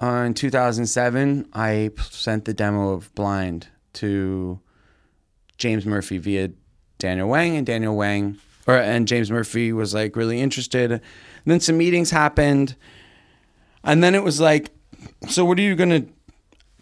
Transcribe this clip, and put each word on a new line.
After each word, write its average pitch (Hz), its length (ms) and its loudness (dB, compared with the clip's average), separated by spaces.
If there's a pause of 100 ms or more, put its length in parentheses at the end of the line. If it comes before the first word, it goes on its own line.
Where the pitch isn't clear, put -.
uh, 120 240 0
in 117 80 0
two 135 160 -2
thousand 120 360 0
seven, 131 640 0
I 107 420 0
p-, - 160 -8
sent 110 360 -4
the 107 80 -4
demo 101 380 0
of 92 220 -8
Blind 95 540 -4 (260)
to 95 640 -4 (960)
James 110 260 -2
Murphy 101 340 -4
via 95 320 -2 (480)
Daniel 92 300 -2
Wang, 165 280 0
and 131 100 -2
Daniel 110 280 -2
Wang, 101 440 -2 (280)
or, 127 100 4
and 117 300 2
James 117 240 -2
Murphy 113 420 -2
was, 107 200 -4
like, 107 240 -4
really 117 240 -2
interested. 127 520 0
And 117 80 -2 (440)
then 170 160 4
some 165 160 2
meetings 170 340 2
happened, 147 640 2 (1080)
and 151 180 4
then 180 120 6
it 196 80 2
was 151 180 -2
like, 151 300 4 (580)
"So 180 160 2
what 180 140 4
are 196 40 2
you 202 120 2
gonna," 170 320 4 (760)